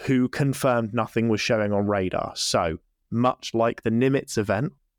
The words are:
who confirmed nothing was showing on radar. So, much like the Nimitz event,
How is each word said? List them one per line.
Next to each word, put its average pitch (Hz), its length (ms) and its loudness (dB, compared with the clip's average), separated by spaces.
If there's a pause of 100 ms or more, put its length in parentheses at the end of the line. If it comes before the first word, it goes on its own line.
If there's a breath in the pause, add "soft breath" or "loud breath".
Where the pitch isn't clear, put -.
who 127 240 2
confirmed 123 640 0
nothing 117 360 0
was 104 120 2
showing 107 320 0
on 101 140 2
radar. 98 480 0
So, 85 420 -2 (320)
much 120 460 -2
like 113 260 0
the 117 100 -2
Nimitz 131 460 0
event, 107 360 -2 (260)